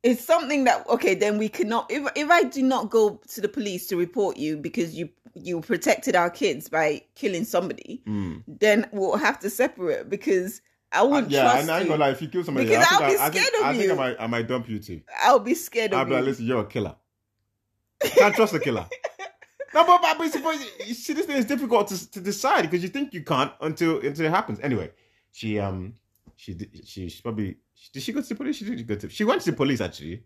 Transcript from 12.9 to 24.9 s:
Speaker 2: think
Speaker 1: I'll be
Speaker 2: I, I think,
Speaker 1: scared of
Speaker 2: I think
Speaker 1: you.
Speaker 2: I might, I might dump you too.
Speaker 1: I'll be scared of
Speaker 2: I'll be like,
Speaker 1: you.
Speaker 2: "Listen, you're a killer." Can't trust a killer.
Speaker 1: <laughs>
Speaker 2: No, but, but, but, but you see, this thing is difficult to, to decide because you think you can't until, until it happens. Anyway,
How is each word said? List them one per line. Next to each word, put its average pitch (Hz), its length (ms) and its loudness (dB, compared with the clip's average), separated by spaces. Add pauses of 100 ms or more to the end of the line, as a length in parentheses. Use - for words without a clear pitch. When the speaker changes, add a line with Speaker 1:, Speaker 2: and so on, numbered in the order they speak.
Speaker 2:
think - 120 6
Speaker 1:
I'll 139 80 4
be 131 80 4
Speaker 2:
I, 135 80 2
I 151 40 2
think, 262 180 0
Speaker 1:
scared 466 120 0
of - 60 2
Speaker 2:
I - 60 2
think 226 140 0
Speaker 1:
you. 185 60 2
Speaker 2:
I 151 40 0
might, 131 240 -2
I 113 80 -4
might 117 180 -2
dump 120 220 -4
you 107 100 -6
too. 87 220 -12 (240)
Speaker 1:
I'll 254 160 8
be 240 140 -2
scared 220 400 -4
of 131 40 2
Speaker 2:
I'll 131 60 2
be 123 80 -2
like, 127 80 2
Speaker 1:
you. 131 60 0
Speaker 2:
"Listen, 120 200 -2
you're 123 140 2
a 101 60 -4
killer." 98 280 -6 (1040)
Can't - 360 6
trust 208 180 2
a 151 60 0
killer. 104 320 -2
Speaker 1:
<laughs> - 40 -12 (760)
Speaker 2:
No, 330 100 6
but, 349 160 6
but, 320 160 0
but, 311 260 -4
but 285 460 -6
you 233 60 -6
see, - 180 -8
this 311 140 -2
thing 285 100 -4
is 247 80 2
difficult 233 440 2
to, 185 240 -10
to 196 80 -12
decide 202 420 0
because 170 200 0
you 185 60 -6
think 277 240 -6
you 165 100 -10
can't 139 380 0
until, 160 400 0
until 143 240 -2
it 156 60 2
happens. 202 320 -2
Anyway, 110 280 -2 (420)